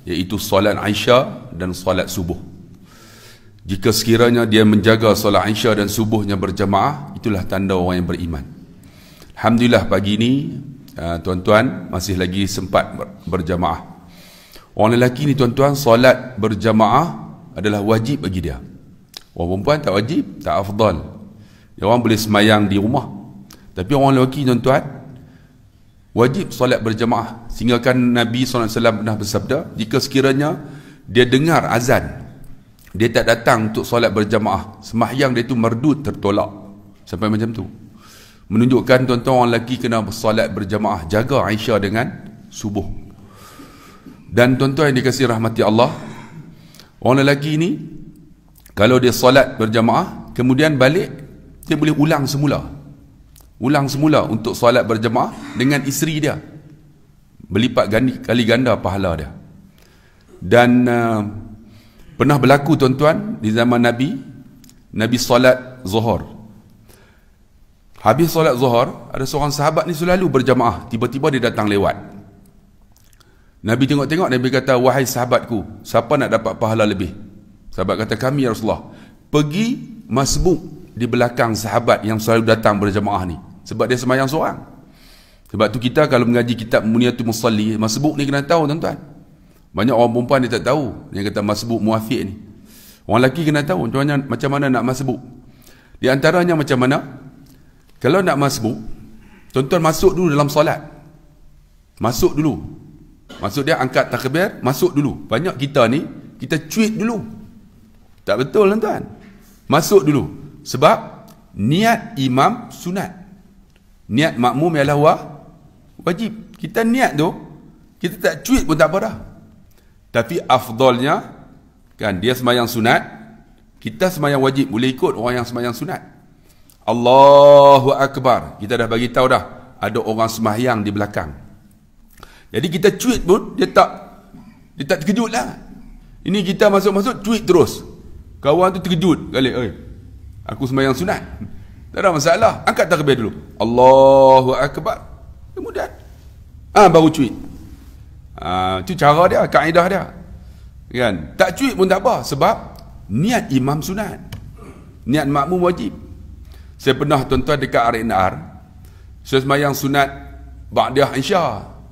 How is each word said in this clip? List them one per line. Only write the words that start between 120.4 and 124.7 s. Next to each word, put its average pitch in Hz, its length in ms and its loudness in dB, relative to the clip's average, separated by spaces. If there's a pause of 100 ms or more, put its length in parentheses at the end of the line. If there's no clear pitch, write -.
afdalnya, 127 760 2 (800)
kan, 101 180 -4
dia 113 160 0
semayang 123 320 0
sunat, 117 360 0 (760)
kita 185 320 -4
semayang 143 320 0
wajib, 135 320 0